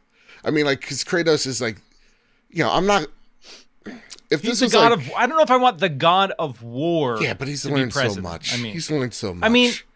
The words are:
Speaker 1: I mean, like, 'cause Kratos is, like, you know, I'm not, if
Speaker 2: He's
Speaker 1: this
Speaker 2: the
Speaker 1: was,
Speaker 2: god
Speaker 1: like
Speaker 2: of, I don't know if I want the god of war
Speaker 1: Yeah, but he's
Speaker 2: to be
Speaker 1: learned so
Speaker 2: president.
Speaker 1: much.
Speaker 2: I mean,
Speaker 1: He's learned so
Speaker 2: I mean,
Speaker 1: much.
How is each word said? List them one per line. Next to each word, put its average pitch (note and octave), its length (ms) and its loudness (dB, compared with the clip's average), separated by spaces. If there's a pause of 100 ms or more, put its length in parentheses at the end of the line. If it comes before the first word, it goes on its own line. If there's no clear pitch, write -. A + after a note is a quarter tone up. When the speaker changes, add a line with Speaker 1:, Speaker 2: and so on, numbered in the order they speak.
(460)
Speaker 1:
I - 60 0
mean, D3+ 160 2
like, C#3 160 0
'cause C3 200 -8
Kratos E3 440 2
is, B2+ 160 -4
like, A2+ 160 -4 (720)
you - 120 -2
know, A#2+ 80 0
I'm D3+ 160 2
not, G3+ 200 2 (1200)
if D3+ 120 0
Speaker 2:
He's - 0 -
Speaker 1:
this A#3 180 -2
Speaker 2:
the C4 60 6
Speaker 1:
was, G#3+ 80 0
Speaker 2:
god A3+ 180 6
Speaker 1:
like G3 160 2
Speaker 2:
of, - 80 -12
I A3 100 2
don't D#4 120 -4
know D#4 40 6
if C#4 80 4
I B3+ 60 6
want B3 220 2
the F#3 100 0
god E3+ 500 2
of C#3 240 -6
war B2+ 600 -2
Speaker 1:
Yeah, A2+ 100 -2
but C3 160 -8
he's C#3+ 140 -8
Speaker 2:
to C3+ 60 -8
be C#3+ 80 -2
Speaker 1:
learned B2+ 180 0
so C#3 60 0
Speaker 2:
president. G2+ 240 -2
Speaker 1:
much. E2+ 280 -8
Speaker 2:
I A#2+ 60 -4
mean, A#2 160 -6
Speaker 1:
He's E3 160 -8
learned C3 240 -2
so F#2+ 260 -6
Speaker 2:
I A3 80 2
mean, A#3+ 220 4
Speaker 1:
much. - 260 -10